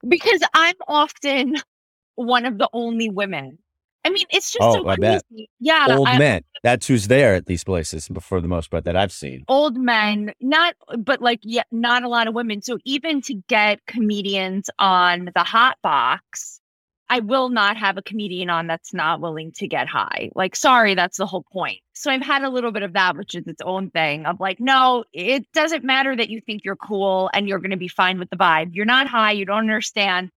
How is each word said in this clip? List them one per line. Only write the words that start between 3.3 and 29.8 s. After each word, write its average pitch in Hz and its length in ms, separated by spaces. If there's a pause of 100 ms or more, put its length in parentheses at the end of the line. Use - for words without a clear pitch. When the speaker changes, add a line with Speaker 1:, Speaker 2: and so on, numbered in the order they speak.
Speaker 1:
I 320 60
mean, 392 200
it's - 220
just - 160
Speaker 2:
Oh, 113 60
Speaker 1:
so 98 140
Speaker 2:
I 95 80
bet. 107 340
Speaker 1:
crazy. 220 280
Yeah, 302 300
Speaker 2:
Old 262 200
Speaker 1:
I 254 100
Speaker 2:
men. 120 240 (200)
That's 120 240
who's 110 220
there 127 260
at 87 120
these 90 180
places, 80 440
b-, 92 120
for 92 200
the 85 80
most 87 220
part, 80 140
that 87 120
I've 98 160
seen. 65 360
Speaker 1:
Old 277 280
men, 214 640
not, 320 360 (220)
but, 233 220
like, 240 220
yeah, 226 300
not 240 320
a 247 40
lot 233 200
of 220 60
women. 220 280
So 233 220
even 277 380
to 277 120 (140)
get 214 380
comedians 196 920
on 180 560
the 175 100
Hot 233 380
Box, - 760 (520)
I 247 100
will 254 280
not 220 300
have 196 180
a 196 60
comedian 185 480
on 165 160
that's 165 260
not 165 280
willing 160 320
to 202 140
get 131 220
high. - 460
Like, 190 200
sorry, 240 400
that's 180 220
the 185 100
whole 175 260
point. 147 260 (160)
So - 160
I've 262 120
had 277 200
a 269 80
little 247 200
bit 202 120
of 190 100
that, 185 240
which 202 180
is 170 120
its - 160
own 185 280
thing 156 360
of 165 140
like, 190 200
no, 254 520
it 220 400
doesn't 311 320
matter 269 300
that 226 140
you 214 120
think 214 240
you're 190 120
cool 190 560
and 202 160
you're 196 120
gonna 190 180
be 180 100
fine 185 300
with 180 120
the 185 60
vibe. 165 380
You're 202 100
not 254 220
high. 220 260
You 202 140
don't 202 120
understand. 202 800